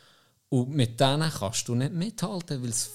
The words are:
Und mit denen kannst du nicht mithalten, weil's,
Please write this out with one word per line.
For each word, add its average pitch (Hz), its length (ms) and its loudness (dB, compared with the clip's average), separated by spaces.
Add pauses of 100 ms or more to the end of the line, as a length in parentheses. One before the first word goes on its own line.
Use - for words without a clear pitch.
(500)
Und 123 200 4
mit 127 300 2
denen 151 300 4
kannst - 380 -4
du 120 80 0
nicht 139 180 0
mithalten, 175 720 -4
weil's, 117 320 -2